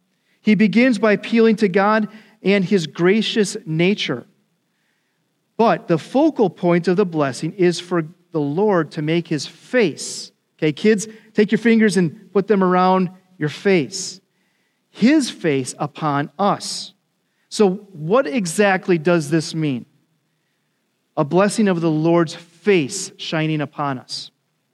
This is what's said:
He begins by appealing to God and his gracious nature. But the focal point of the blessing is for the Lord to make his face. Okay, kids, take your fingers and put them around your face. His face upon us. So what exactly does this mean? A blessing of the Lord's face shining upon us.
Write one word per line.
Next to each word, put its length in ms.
He 160
begins 420
by 140
appealing 460
to 100
God 400
and 220
his 240
gracious 800
nature. 600
But 320
the 80
focal 520
point 380
of 80
the 100
blessing 520
is 240
for 240
the 80
Lord 520
to 100
make 260
his 180
face. 880
Okay, 140
kids, 360
take 180
your 80
fingers 380
and 340
put 160
them 160
around 460
your 120
face. 720
His 400
face 480
upon 600
us. 540
So 220
what 360
exactly 680
does 320
this 240
mean? 320
A 80
blessing 420
of 140
the 100
Lord's 420
face 840
shining 440
upon 360
us. 340